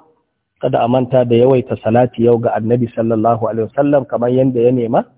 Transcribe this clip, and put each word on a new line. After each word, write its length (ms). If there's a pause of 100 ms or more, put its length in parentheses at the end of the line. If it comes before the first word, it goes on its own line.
(600)
Kada 240
a 60
manta 360
da 100
yawaita 440
salati 460
yau 120
ga 200
Annabi 340
sallallahu 560
alaihi 240
wasallam 340
kamar 300
yanda 240
ya 120
nema. 340 (120)